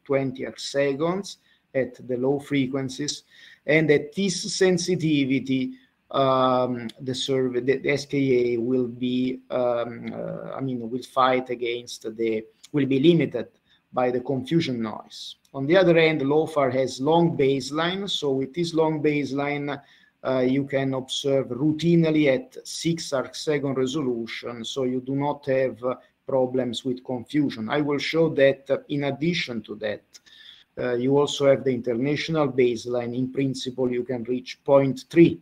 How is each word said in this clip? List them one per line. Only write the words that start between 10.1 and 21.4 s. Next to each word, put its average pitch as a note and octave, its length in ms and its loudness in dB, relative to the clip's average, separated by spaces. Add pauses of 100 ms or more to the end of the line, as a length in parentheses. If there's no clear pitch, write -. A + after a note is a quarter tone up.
uh, A2+ 400 -10
I - 60 -8
mean, B2 280 -6
will B2 140 -6
fight B2+ 480 0
against A#2+ 520 -8 (140)
the, A2 280 -2 (260)
will C#3+ 160 0
be C3+ 140 2
limited C#3+ 480 4 (440)
by B2+ 180 0
the B2 100 0
confusion C3 640 -2
noise. - 540 -10 (180)
On C#3 120 -6
the F3 120 6
other E3+ 200 6
hand, D#3+ 220 4
lofa C#3+ 500 2
has B2+ 300 -2
long E3 360 4
baseline, D3 720 0
so C#3+ 240 -4
with C3+ 200 -4
this E3 220 -4
long D#3+ 280 2
baseline, C#3+ 800 -2 (440)
uh, C3 160 0
you C3 240 2
can C3+ 300 -2
observe C3 540 -2